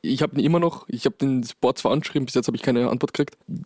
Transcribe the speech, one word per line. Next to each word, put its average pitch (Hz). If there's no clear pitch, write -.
ich 127
hab 151
ihn 131
immer 165
noch. 170
Ich -
hab 123
den 131
Support -
zwar -
angeschrieben, 143
bis -
jetzt 123
hab 120
ich -
keine 123
Antwort -
gekriegt. -